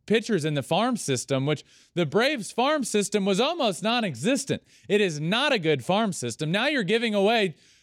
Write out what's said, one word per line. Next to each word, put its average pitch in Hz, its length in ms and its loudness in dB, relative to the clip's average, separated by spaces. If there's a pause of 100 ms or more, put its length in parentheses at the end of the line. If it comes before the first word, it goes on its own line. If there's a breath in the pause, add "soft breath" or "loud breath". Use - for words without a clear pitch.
pitchers 208 400 0
in 156 100 0
the 139 80 0
farm 220 360 0
system, 135 480 -2
which 151 180 -2 (300 soft breath)
the 175 120 0
Braves 220 460 0
farm 285 320 0
system 208 400 -2
was 196 160 2
almost 269 420 0
non-existent. 220 800 -2 (260 soft breath)
It 208 120 2
is 170 180 0
not 226 340 0
a 233 60 2
good 151 260 2
farm 202 280 2
system. 151 400 -4
Now 220 140 0
you're 285 180 0
giving 220 300 0
away 202 420 2 (260 soft breath)